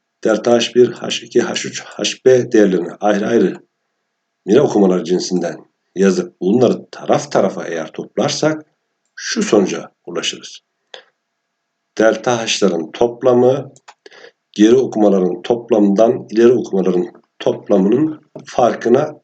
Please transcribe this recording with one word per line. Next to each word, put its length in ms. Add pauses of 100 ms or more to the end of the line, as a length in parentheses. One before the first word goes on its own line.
(240)
delta 360
H 160
bir, 160
H 340
iki, 160
H 280
üç, 120
H 320 (120)
B 260
değerlerini 480
ayrı 280
ayrı 280 (880)
mira 160
okumalar 420
cinsinden 640 (300)
yazıp 460
bunları 500
taraf 400
tarafa 360
eğer 240
toplarsak 760 (500)
şu 280
sonuca 480 (140)
ulaşırız. 540 (1400)
Delta 480
H'ların 460
toplamı 840 (760)
geri 240
okumaların 680
toplamından 880
ileri 220
okumaların 540 (340)
toplamının 840 (240)
farkına 680 (100)